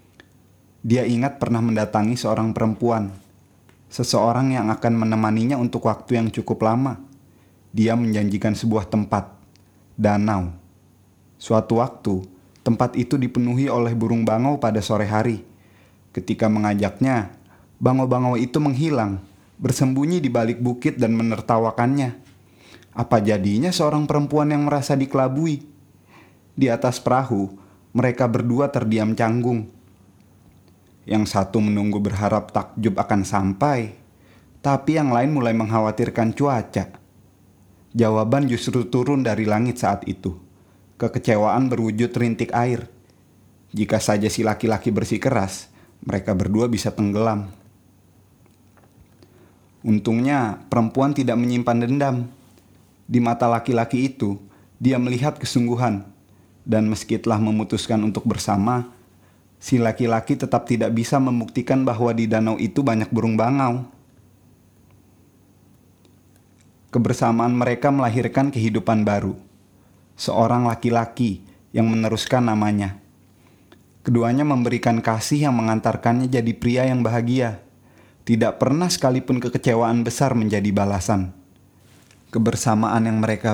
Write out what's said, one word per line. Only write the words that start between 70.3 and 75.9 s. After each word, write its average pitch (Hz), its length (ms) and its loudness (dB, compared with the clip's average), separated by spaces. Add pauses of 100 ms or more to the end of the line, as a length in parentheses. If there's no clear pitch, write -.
laki-laki 117 760 -2 (280)
yang 113 160 2
meneruskan 113 560 0
namanya. 104 560 0 (1000)
Keduanya 123 480 2
memberikan 120 560 0
kasih 139 480 0
yang 120 80 2
mengantarkannya 117 720 0